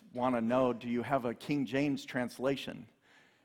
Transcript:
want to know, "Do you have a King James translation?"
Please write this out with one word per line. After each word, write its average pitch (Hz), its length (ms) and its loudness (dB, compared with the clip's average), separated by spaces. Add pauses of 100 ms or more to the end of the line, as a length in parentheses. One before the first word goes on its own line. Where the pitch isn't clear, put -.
(140)
want 123 200 2
to 117 60 2
know, 123 320 4
"Do 120 160 -8
you 120 140 0
have 127 240 0
a 117 80 0
King 143 320 -2
James 135 400 0
translation?" 123 800 -2 (580)